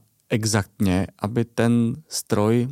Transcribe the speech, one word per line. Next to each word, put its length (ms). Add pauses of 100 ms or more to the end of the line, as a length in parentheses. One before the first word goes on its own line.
(280)
exaktně, 800 (120)
aby 260
ten 520 (120)
stroj 640